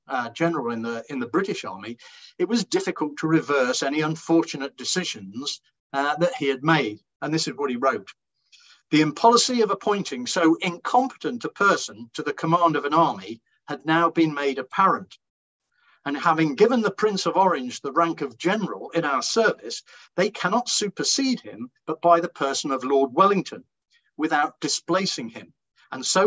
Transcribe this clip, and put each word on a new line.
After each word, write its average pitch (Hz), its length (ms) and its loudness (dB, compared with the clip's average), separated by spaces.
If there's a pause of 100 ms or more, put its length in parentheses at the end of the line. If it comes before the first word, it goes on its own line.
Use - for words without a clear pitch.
uh, 123 240 -6
general 151 420 -2
in 113 80 -6
the, 117 300 -6
in 139 80 -8
the 123 80 -6
British 196 380 -4
army, 101 340 -12 (400)
it 180 100 0
was 220 160 0
difficult 156 540 -4
to - 80 -4
reverse 143 560 2
any 143 180 -2
unfortunate 156 760 0
decisions, 123 840 -6 (320)
uh, 143 240 0
that 170 220 0
he 143 80 -4
had 131 160 -2
made. 139 380 0 (200)
And 147 140 -4
this 156 140 -2
is 131 80 -8
what 139 120 -4
he 123 80 -2
wrote. 120 320 -2 (840)
The 156 80 6
impolicy 233 640 4
of 202 100 2
appointing 202 540 -4
so 165 340 4
incompetent 180 840 -2
a 151 40 -4
person 120 640 -2
to 151 100 -8
the 143 120 -4
command 165 420 2
of 139 80 -4
an 143 100 -2
army 117 460 0 (260)
had - 200 -10
now 165 220 4
been 160 260 2
made 143 240 -2
apparent. 131 580 0 (880)
And 143 120 -4
having 156 400 2
given 226 260 6
the 202 80 0
Prince 208 360 0
of 156 100 0
Orange 160 440 0
the 139 120 -8
rank 160 300 0
of 123 140 -8
general 160 540 -4
in 165 140 -2
our 135 180 -2
service, - 600 -2 (340)
they 202 140 2
cannot 214 380 -2
supersede 240 720 -2
him 104 300 -14 (160)
but 156 160 -8
by 170 180 6
the 170 80 -4
person 139 440 -4
of 127 120 -4
Lord 135 300 2
Wellington, 190 500 2 (520)
without 151 440 -2
displacing 147 680 -4
him. 107 260 -18 (380)
And 127 120 -10
so 196 220 4